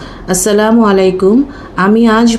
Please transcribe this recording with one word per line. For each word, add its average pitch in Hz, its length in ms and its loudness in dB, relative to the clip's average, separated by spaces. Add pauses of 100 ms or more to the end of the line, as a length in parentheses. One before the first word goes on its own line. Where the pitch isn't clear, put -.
(280)
"আসসালামু 214 560 0
আলাইকুম, 190 580 2 (340)
আমি 220 320 2
আজ 226 300 2